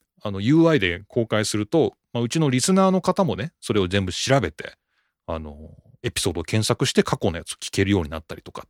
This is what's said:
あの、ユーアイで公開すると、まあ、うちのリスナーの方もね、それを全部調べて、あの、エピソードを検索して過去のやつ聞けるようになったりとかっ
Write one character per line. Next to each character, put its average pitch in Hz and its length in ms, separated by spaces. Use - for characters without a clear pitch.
あ 104 80
の、 98 100
ユ 135 180
ー 165 100
ア 160 60
イ 131 60
で 90 280
公 117 180
開 107 200
す - 100
る 104 100
と、 139 300
ま 120 80
あ、 - 20
う 120 60
ち 165 120
の 151 80
リ 127 120
ス 185 120
ナ 190 160
ー - 20
の 185 120
方 185 220
も 107 120
ね、 127 240
そ - 120
れ 101 80
を 92 80
全 98 180
部 90 60
調 131 280
べ 82 120
て、 - 240
あ 82 120
の、 78 380
エ 120 80
ピ - 120
ソ 95 80
ー - 20
ド 82 80
を 82 40
検 110 220
索 127 200
し - 60
て 208 100
過 - 180
去 107 120
の 82 60
や 78 60
つ - 100
聞 - 180
け 98 120
る 98 60
よ 98 100
う 80 40
に 73 40
な 80 120
っ - 40
た - 100
り - 80
と - 100
か - 140
っ - 40